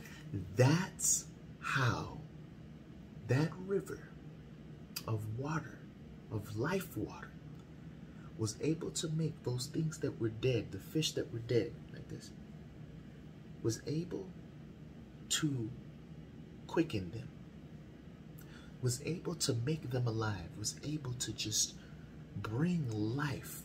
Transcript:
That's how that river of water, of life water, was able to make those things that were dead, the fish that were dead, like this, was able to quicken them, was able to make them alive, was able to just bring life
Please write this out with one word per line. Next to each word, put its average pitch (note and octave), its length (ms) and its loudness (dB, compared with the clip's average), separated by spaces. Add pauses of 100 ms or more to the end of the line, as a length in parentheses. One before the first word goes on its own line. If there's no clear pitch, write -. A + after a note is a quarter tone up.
(560)
That's D3+ 680 8 (340)
how A2 600 4 (1080)
that D3 240 8 (140)
river - 440 0 (1000)
of A2 300 0
water, D#3 420 0 (520)
of G#2 240 -2
life E3 400 2
water, - 360 -4 (1080)
was A2 240 2
able D#3+ 280 4
to - 200 0
make D#3 340 2
those B2 240 0
things D#3+ 320 2
that C3+ 200 0
were A2+ 100 4
dead, A2 420 4
the F#2+ 80 -4
fish - 320 2
that - 200 0
were A2+ 80 -2
dead, A#2 320 6 (220)
like - 140 -10
this, - 240 -8 (1300)
was A2+ 240 4
able D#3+ 400 0 (1040)
to B2 400 4 (960)
quicken G#2 460 2
them, - 180 -6 (1500)
was B2 240 2
able E3+ 300 0
to C#3 180 4 (120)
make D3+ 260 0
them B2 160 4
alive, A2 500 2
was G#2 260 -2
able C#3 300 0
to - 200 -2
just - 420 2 (600)
bring C3+ 520 4
life A2+ 760 0